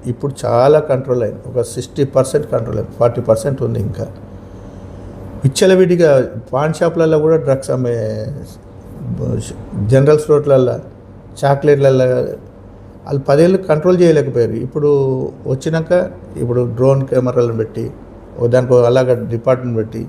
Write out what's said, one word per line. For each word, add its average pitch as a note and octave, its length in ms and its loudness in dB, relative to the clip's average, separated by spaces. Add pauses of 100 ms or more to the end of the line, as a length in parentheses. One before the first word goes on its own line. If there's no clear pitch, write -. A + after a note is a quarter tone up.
(120)
ఇప్పుడు C3+ 220 -6 (100)
చాలా B2 360 4 (100)
కంట్రోల్ B2+ 360 -2
అయింది. - 240 -8
ఒక A#2+ 120 -2 (140)
సిక్స్టీ C3 280 -6 (140)
పర్సెంట్ C#3 340 0
కంట్రోల్ A2+ 280 -4
అయింది, - 200 -8
ఫార్టీ A#2 300 0
పర్సెంట్ C3+ 380 0
ఉంది A#2 200 -4
ఇంకా. - 180 -8 (1400)
విచ్చలవిడిగా F3 680 4 (400)
పాన్ D3+ 260 0
షాపులలో E3 480 2
కూడా D#3+ 200 4
డ్రగ్స్ C3+ 300 -2
అమ్మే, A#2+ 220 -2 (1900)
జనరల్ D3 320 6
స్టోర్లలో, C3+ 540 2 (640)
చాక్లెట్లలో C#3 680 4 (1000)
వాళ్ళు C#3+ 220 -4
పదేళ్ళు E3 300 4 (100)
కంట్రోల్ E3 340 2
చేయలేకపోయారు. C3 540 2 (100)
ఇప్పుడు D3 240 -2 (600)
వచ్చినాక D#3+ 400 -2 (500)
ఇప్పుడు A#2+ 200 0 (160)
డ్రోన్ C3+ 340 2
కెమెరాలను B2 500 0
పెట్టి, A2+ 240 -6 (540)
ఓ A#2+ 160 0
దానికి B2+ 220 2
ఓ - 20 6 (100)
అలాగ B2+ 240 2 (220)
డిపార్ట్‌మెంట్ B2 460 -2
పెట్టి A2 280 -8